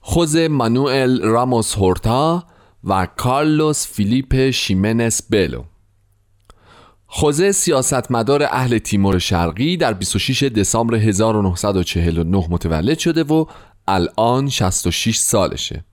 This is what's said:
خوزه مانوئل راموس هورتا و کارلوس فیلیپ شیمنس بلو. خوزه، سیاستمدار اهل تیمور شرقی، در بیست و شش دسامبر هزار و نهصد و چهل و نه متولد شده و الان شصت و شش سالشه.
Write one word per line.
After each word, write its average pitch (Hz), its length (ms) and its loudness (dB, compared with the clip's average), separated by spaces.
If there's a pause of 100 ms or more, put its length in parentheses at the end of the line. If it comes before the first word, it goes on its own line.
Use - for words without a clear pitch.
خوزه 165 400 2
مانوئل 127 720 2
راموس 117 540 0
هورتا 120 680 0 (400)
و 95 240 0 (100)
کارلوس 151 720 0
فیلیپ 131 640 0
شیمنس 113 800 0
بلو. 71 340 0 (1400)
خوزه، 160 440 0
سیاستمدار 135 920 0
اهل 127 340 0
تیمور 98 420 0
شرقی، 87 580 -2
در 131 160 0
بیست 95 220 -6
و 101 40 0
شش 135 240 -2
دسامبر 113 520 0
هزار 110 400 2
و 107 60 2
نهصد 98 340 0
و 90 80 2
چهل 85 340 0
و 85 60 0
نه 87 260 0
متولد 85 500 -2
شده 165 240 0
و 156 220 2 (420)
الان 113 640 0
شصت 95 380 -2
و 90 40 0
شش - 260 -2
سالشه. - 760 -2